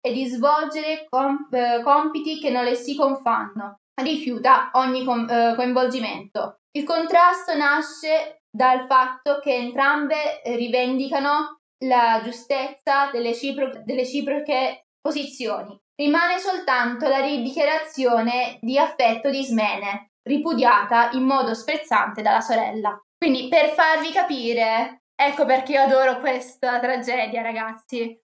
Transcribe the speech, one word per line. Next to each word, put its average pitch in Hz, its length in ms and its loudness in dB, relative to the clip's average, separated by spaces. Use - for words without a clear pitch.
e 240 120 -4
di 262 120 -4
svolgere 302 840 -2
com-, 277 420 -2
eh, 240 320 0
compiti 302 560 0
che 294 100 -2
non 247 140 0
le 240 120 0
si 285 200 -8
confanno, 226 840 -2
rifiuta 262 720 2
ogni 254 300 0
com-, 233 260 -2
eh, 233 260 2
coinvolgimento. 247 1040 -4
Il 294 120 -6
contrasto 339 720 2
nasce 311 880 -2
dal 254 340 4
fatto 262 520 2
che 277 160 0
entrambe, 277 840 0
eh, 240 160 -4
rivendicano 269 1040 -2
la 233 360 4
giustezza 277 880 0
delle 233 200 -2
reciproche, 269 560 -4
delle 247 160 -2
reciproche 277 840 -2
posizioni. 262 800 -6
Rimane 339 440 0
soltanto 269 680 -2
la 269 120 2
ridichiarazione 262 1400 0
di 254 180 -2
affetto 269 520 2
di 269 100 -2
Ismene, 208 720 -4
ripudiata 240 880 2
in 262 120 -2
modo 262 300 2
sprezzante 226 680 -2
dalla 214 180 4
sorella. 220 580 -2
Quindi, 262 300 0
per 302 220 4
farvi 311 420 2
capire, 233 920 -2
ecco 285 300 2
perché 262 280 2
io 277 100 4
adoro 262 360 4
questa 254 600 -4
tragedia, 240 640 -2
ragazzi. 226 840 -8